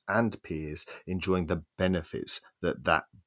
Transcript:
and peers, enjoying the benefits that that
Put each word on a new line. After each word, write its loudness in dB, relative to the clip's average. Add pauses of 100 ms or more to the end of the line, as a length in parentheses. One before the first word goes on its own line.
and 0
peers, -4 (200)
enjoying 0
the -2 (140)
benefits 2 (200)
that -2
that 4 (240)